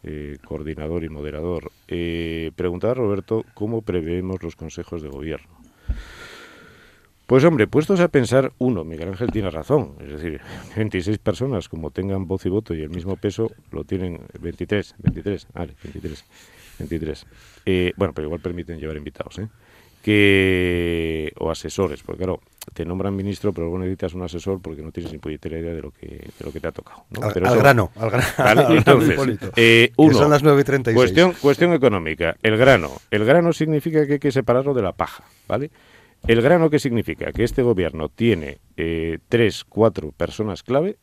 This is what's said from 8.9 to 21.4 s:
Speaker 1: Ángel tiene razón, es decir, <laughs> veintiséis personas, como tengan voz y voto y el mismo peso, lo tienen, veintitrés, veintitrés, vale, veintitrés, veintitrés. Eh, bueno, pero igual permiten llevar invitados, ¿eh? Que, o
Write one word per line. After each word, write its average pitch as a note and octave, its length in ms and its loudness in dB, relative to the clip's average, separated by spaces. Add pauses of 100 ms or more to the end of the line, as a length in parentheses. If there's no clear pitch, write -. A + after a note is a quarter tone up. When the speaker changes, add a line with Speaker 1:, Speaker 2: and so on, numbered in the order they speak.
Speaker 1:
Ángel G2 220 -6
tiene G2 200 -4
razón, D#2 500 -2
es C#2+ 120 -16
decir, D2+ 280 -8 (180)
<laughs> - 180 -14
veintiséis G#2 420 -2
personas, A2 500 -4
como D#2+ 220 -10
tengan F#2+ 360 -4
voz F#2 200 -6
y - 20 0
voto G2 260 -4
y D#2+ 80 -8
el D2+ 80 -10
mismo F2+ 260 -8
peso, A2 340 -4 (200)
lo D#2 140 -10
tienen, F2+ 360 -6 (200)
veintitrés, F2 580 -4
veintitrés, F2+ 540 -4
vale, E2 300 -10
veintitrés, D#2 420 -14 (540)
veintitrés. D#2 480 -8 (400)
Eh, F#2 300 2
bueno, F#2+ 180 -2
pero D2+ 140 -6
igual E2 120 -6
permiten F2 380 -10
llevar D#2 180 -8
invitados, D2 440 -12
¿eh? A2 80 -10 (520)
Que, F2+ 1400 2
o E2 120 -4